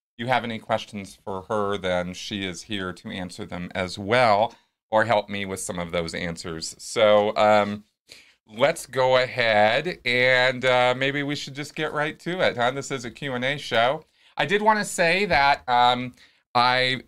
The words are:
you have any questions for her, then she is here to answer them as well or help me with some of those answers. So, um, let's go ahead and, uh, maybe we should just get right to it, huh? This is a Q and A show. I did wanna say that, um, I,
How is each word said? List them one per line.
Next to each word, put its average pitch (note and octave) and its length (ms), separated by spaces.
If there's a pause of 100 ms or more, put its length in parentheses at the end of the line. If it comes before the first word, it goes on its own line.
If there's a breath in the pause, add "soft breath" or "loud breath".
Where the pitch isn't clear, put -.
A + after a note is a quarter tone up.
(160)
you A#2+ 120
have B2 160
any A2+ 160
questions G#2 640
for F#2+ 240
her, G2+ 280
then F2+ 380
she G2+ 300
is F2+ 180
here F#2+ 300
to - 180
answer F#2+ 340
them F2 300
as F#2 240
well G#2+ 560 (380 loud breath)
or A2 140
help A2 220
me G2+ 160
with F#2+ 140
some F2+ 220
of E2+ 100
those E2+ 240
answers. E2+ 640
So, G#2+ 580
um, G#2 460 (640 loud breath)
let's C3 400
go B2+ 300
ahead B2 880
and, B2+ 600
uh, B2 320
maybe C#3 280
we C#3+ 100
should C#3 220
just D3 180
get D#3 180
right D3+ 280
to F3 260
it, G#2 100
huh? A#2+ 140
This C3+ 220
is B2+ 120
a A#2 60
Q C3+ 240
and B2 100
A C#3+ 140
show. C3 460 (320 soft breath)
I D3 100
did G3+ 160
wanna G#3+ 220
say F#3 400
that, C#3+ 440
um, B2 460 (420 soft breath)
I, B2+ 520